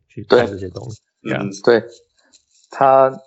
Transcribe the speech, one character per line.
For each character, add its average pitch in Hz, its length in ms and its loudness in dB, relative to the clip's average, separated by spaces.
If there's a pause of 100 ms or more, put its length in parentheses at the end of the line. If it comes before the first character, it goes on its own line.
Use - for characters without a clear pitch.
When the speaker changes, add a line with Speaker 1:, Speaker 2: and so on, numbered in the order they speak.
Speaker 1:
去 104 160 -16
看 120 220 2
这 98 120 -12
些 95 120 -12
东 - 200 -16
西。 - 100 -20 (220)
Speaker 2:
对。 110 100 -10
Speaker 1:
Yeah. - 100 -6
Speaker 2:
嗯。 101 80 -6 (140)
Speaker 3:
对。 117 180 4 (880)
他， 135 400 4 (160)